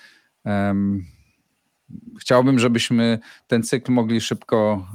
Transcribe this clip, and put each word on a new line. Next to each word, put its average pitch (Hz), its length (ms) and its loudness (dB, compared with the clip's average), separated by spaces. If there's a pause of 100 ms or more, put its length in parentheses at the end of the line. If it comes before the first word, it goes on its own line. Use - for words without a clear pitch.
(440)
Em, 101 640 -2 (1120)
chciałbym, 127 400 4
żebyśmy 117 600 2 (280)
ten 117 160 0
cykl 127 280 -4
mogli 117 300 2
szybko 107 720 -2